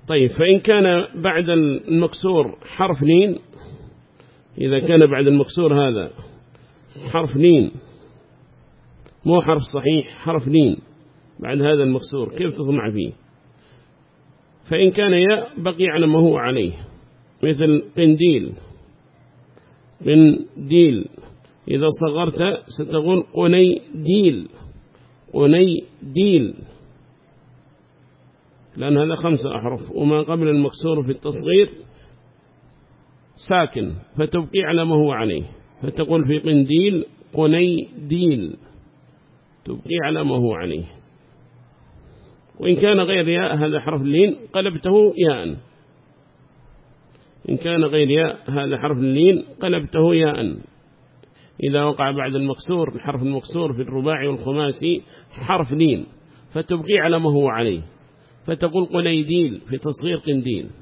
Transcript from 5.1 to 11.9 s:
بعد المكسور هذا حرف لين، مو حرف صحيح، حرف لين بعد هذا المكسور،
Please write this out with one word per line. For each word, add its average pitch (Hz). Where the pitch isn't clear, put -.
بعد 139
المكسور 143
هذا 101
حرف 156
لين، 151
مو 170
حرف 156
صحيح، 143
حرف 156
لين 143
بعد 135
هذا 147
المكسور، 131